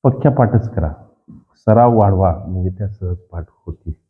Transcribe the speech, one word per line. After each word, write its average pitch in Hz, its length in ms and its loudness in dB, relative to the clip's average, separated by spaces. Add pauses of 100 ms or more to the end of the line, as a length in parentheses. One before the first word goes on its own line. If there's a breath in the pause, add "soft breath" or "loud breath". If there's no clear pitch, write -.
पक्क्या 135 280 2
पाठच 117 380 0
करा, 78 240 -4 (600)
सराव 117 440 4
वाढवा, 95 340 2 (140)
म्हणजे 92 220 -4
त्या 95 180 -8
सहज 90 300 -8 (140)
पाठ 82 140 -10 (200)
होतील. 80 280 -12 (160)